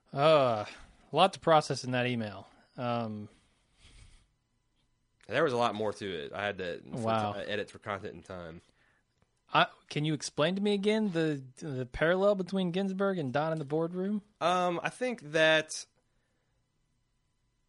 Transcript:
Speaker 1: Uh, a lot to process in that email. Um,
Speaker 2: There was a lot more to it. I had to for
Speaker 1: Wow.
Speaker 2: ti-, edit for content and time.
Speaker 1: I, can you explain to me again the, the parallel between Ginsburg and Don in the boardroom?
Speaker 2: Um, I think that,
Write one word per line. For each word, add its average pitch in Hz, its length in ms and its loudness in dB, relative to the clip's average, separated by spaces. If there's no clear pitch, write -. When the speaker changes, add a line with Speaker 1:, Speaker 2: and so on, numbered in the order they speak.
Speaker 1:
Uh, 139 520 4
a - 500 -14
lot 190 180 4
to - 60 -14
process 151 440 4
in 127 80 -6
that 123 160 0
email. 107 400 -4
Um, 117 520 -6
Speaker 2:
There 131 160 0
was 143 100 2
a 120 40 0
lot 117 180 2
more 107 180 -2
to 107 120 -10
it. - 80 -12
I 98 120 -4
had 101 120 -4
to 87 240 -6
for - 60 -8
Speaker 1:
Wow. 110 360 0
Speaker 2:
ti-, 98 160 -8
edit 101 200 -4
for - 100 -18
content 101 360 -8
and 85 100 -18
time. 87 360 -14
Speaker 1:
I, - 140 6
can 147 140 -2
you 156 100 0
explain 156 420 0
to 196 60 -4
me 208 120 2
again 208 380 2
the, 156 300 0
the 131 260 -6
parallel 185 500 2
between 185 360 -2
Ginsburg 190 480 0
and 135 120 -2
Don 147 220 0
in 160 60 -2
the 151 60 -6
boardroom? 180 560 -2
Speaker 2:
Um, 175 420 2
I 160 60 -2
think 226 440 -6
that, 156 520 4